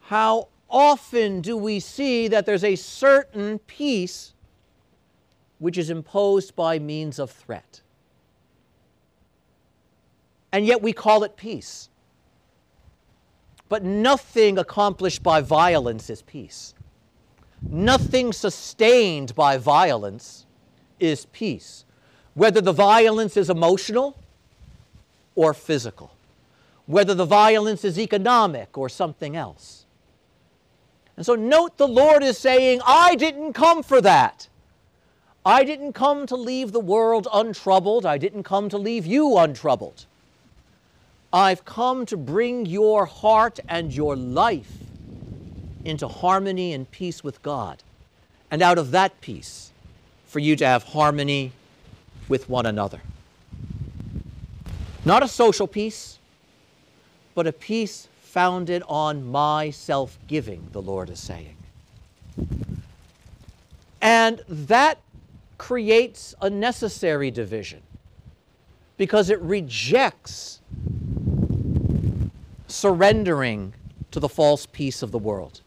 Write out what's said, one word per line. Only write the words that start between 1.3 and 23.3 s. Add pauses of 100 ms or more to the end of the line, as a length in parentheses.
do
we
see
that
there's
a
certain
peace (1300)
which
is
imposed
by
means
of
threat? (2750)
And
yet
we
call
it
peace. (1800)
But
nothing
accomplished
by
violence
is
peace. (960)
Nothing
sustained
by
violence (540)
is
peace, (520)
whether
the
violence